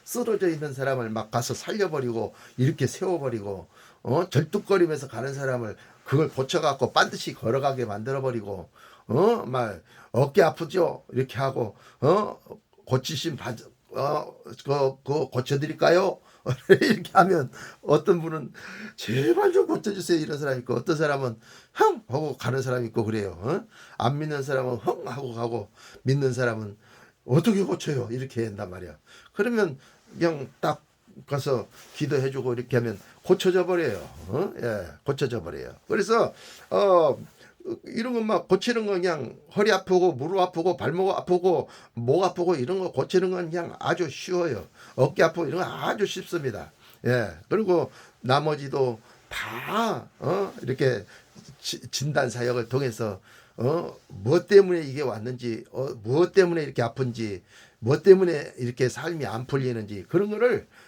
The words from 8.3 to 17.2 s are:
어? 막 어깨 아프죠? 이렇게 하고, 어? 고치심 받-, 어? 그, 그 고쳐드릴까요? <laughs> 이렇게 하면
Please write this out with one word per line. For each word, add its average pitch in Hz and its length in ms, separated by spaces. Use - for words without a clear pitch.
어? 196 380
막 117 360
어깨 139 300
아프죠? 160 720
이렇게 127 260
하고, 135 380
어? 185 400
고치심 135 500
받-, 120 240
어? 143 440
그, 139 400
그 139 240
고쳐드릴까요? 151 920
<laughs> - 240
이렇게 196 420
하면 180 380